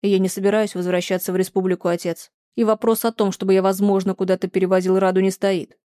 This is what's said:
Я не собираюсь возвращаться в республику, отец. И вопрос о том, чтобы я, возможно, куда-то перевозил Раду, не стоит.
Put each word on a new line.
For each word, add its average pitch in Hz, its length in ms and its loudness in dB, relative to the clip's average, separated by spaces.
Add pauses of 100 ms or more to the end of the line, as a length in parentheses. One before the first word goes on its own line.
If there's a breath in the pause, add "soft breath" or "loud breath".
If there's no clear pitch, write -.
Я 196 160 2
не 190 100 2
собираюсь 202 460 -2
возвращаться 180 580 -2
в 180 40 -2
республику, 185 520 -2
отец. 170 420 -4 (260)
И 233 80 0
вопрос 220 400 0
о 226 80 0
том, 202 200 0
чтобы 190 220 0
я, 190 80 4
возможно, 190 520 0
куда-то 185 340 -2
перевозил 185 500 2
Раду, 185 220 2
не 190 100 2
стоит. 190 540 -4